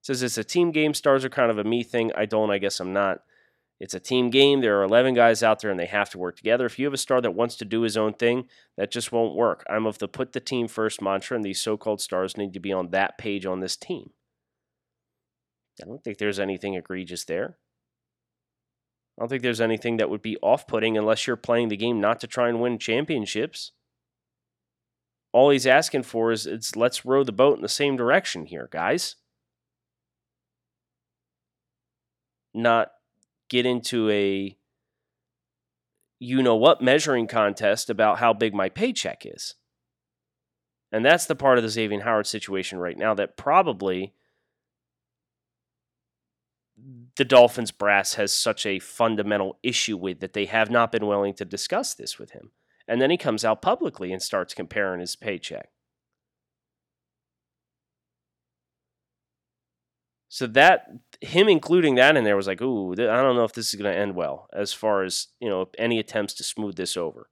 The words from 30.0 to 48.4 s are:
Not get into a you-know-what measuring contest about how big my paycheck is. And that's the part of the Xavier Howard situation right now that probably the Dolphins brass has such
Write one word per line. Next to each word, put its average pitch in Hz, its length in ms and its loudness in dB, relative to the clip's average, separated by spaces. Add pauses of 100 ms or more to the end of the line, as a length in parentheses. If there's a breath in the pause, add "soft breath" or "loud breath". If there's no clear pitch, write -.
Not 117 380 2 (560)
get 123 180 2
into 120 440 0
a 98 460 0 (1600)
you-know-what 127 640 4
measuring 131 440 4
contest 104 640 0
about 104 280 2
how 113 160 4
big 107 200 0
my 95 140 0
paycheck - 580 -6
is. - 280 -14 (1400)
And 110 140 -2
that's 165 220 4
the 156 80 -2
part 131 240 4
of 117 60 0
the 110 60 -4
Xavier 107 300 -4
Howard 107 260 -2
situation 98 520 -8
right 87 180 -6
now 107 180 0
that 98 220 -4
probably 98 800 0 (3000)
the 139 100 -2
Dolphins 120 440 8
brass 101 440 2
has 101 180 -2
such - 320 -2